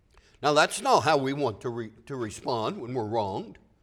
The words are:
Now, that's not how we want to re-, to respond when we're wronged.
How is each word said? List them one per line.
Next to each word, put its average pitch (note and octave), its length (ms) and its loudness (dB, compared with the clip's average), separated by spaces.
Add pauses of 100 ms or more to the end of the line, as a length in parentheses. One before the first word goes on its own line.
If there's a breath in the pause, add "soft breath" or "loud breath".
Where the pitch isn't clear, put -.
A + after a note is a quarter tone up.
(440 soft breath)
Now, D3 80 4
that's D#3+ 300 4
not A#3 220 4
how D#3 120 4
we C3+ 160 2
want C3+ 300 -2
to B2+ 80 -4
re-, A#2 240 -8 (140)
to C#3 100 -10
respond A#2 640 -4
when B2+ 120 -8
we're A#2 120 -2
wronged. A2 520 -4 (260)